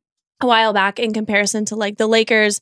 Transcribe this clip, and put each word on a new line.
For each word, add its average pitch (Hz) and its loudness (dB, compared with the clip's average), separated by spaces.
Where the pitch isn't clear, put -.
a 262 -2
while 226 4
back 202 0
in 226 -2
comparison 214 -2
to, 208 -10
like, 208 -6
the 220 0
Lakers 220 2